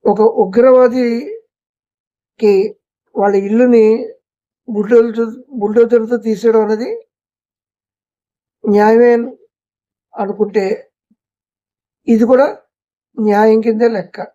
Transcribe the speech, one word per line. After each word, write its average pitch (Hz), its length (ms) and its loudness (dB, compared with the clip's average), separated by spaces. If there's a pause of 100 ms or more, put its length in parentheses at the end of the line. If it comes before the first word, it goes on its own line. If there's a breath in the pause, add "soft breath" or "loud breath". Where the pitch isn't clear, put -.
ఒక 202 160 -2
ఉగ్రవాదికి 240 1120 0 (1800)
వాళ్ళ 202 200 0
ఇల్లుని 226 720 2 (640)
బుల్డోజర్-, 226 800 -2
బుల్డోజర్‌తో 226 680 0
తీసేయడం 220 480 -2
అనేది 240 380 -6 (1700)
న్యాయమే 220 440 2 (1040)
అనుకుంటే, 202 760 -6 (1160)
ఇది 233 180 2
కూడా 254 380 0 (580)
న్యాయం 214 400 2
కిందే 226 280 -2
లెక్క. - 460 -8